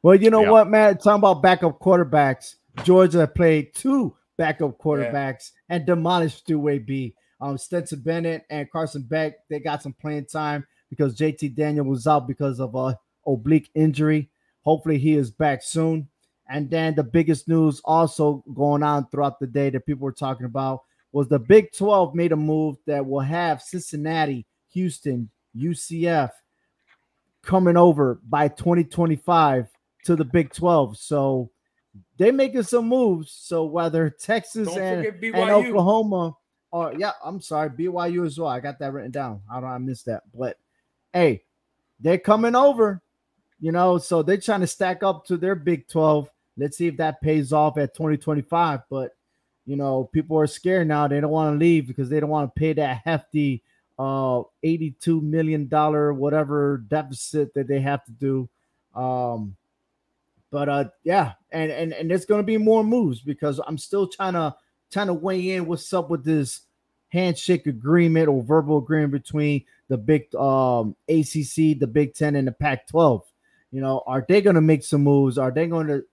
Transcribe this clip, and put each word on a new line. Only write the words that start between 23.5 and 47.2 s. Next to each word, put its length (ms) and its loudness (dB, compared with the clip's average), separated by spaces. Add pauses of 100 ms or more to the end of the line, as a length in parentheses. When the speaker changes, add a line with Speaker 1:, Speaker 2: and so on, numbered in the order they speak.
Speaker 1:
Cincinnati, 840 -6 (240)
Houston, 580 -4 (240)
U 220 -4
C 320 -6
F 240 0 (1120)
coming 340 4
over 420 4 (100)
by 180 0
twenty 360 0
twenty-five 840 0 (380)
to 100 2
the 100 -2
Big 280 0
Twelve. 440 2
So 540 -2 (680)
they 140 6
making 320 0
some 240 0
moves. 440 0
So 340 -6
whether 440 -2
Texas 580 -6
Speaker 3:
Don't 120 -6
Speaker 1:
and, 180 -4
Speaker 3:
forget 160 -6
Speaker 1:
and 80 -16
Speaker 3:
B 100 -6
Y 160 0
U. 60 2
Speaker 1:
Oklahoma, 840 2 (360)
or 260 -6
yeah, 140 -4 (120)
I'm 180 -12
sorry, 280 -4
B 180 -6
Y 200 -4
U 180 -2
as 140 -6
well. 100 -4
I 100 -4
got 200 -10
that 140 -8
written 180 -12
down. 380 -8
How 100 -10
did 80 -10
I 100 -10
miss 260 -8
that? 200 -8 (100)
But 240 -8 (560)
hey, 300 2 (560)
they're 180 0
coming 380 2
over, 460 2 (580)
you 120 -4
know, 260 2
so 240 0
they're 160 2
trying 240 -2
to 60 0
stack 360 -4
up 240 -2
to 100 -2
their 180 -2
Big 320 -4
Twelve. 420 0 (280)
Let's 200 -6
see 100 -2
if 100 -6
that 240 -4